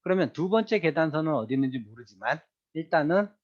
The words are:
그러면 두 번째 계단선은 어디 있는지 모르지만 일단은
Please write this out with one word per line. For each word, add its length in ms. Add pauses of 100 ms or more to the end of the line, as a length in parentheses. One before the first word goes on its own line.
그러면 320
두 160
번째 300
계단선은 540
어디 200
있는지 260
모르지만 600 (340)
일단은 560 (140)